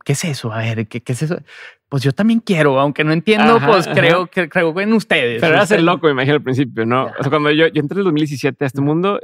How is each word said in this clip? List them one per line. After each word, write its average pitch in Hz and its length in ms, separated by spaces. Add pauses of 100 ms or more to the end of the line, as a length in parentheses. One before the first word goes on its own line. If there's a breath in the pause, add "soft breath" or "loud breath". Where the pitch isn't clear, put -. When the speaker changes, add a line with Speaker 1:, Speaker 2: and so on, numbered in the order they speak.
Speaker 1:
¿qué - 80
es - 120
eso? 127 280
A 110 60
ver, 113 280
¿qué, 120 160
qué - 100
es 123 100
eso?". 156 160 (500 loud breath)
"Pues 143 140
yo 139 100
también 226 280
quiero, 151 380
aunque 143 260
no 156 80
entiendo, 214 440
Speaker 2:
Ajá, 220 100
Speaker 1:
pues 196 220
Speaker 2:
ajá. 147 120
Speaker 1:
creo 170 280
que, 175 200
creo 165 320
en 208 120
ustedes". 135 480
Speaker 2:
Pero 156 140
eras 180 160
el 208 80
Speaker 1:
Ustedes 165 80
Speaker 2:
loco, 175 200
me 151 60
imagino, 131 220
al 147 80
principio, 123 440
¿no? 123 200
Speaker 1:
Ya. - 120
Speaker 2:
O - 40
sea, 135 80
cuando 147 200
yo, 156 180
yo 151 120
entré 147 160
en - 40
el 202 40
dos 180 80
mil 151 80
diecisiete 147 440
a - 20
este 131 140
Speaker 1:
Ujú. 139 80
Speaker 2:
mundo 180 360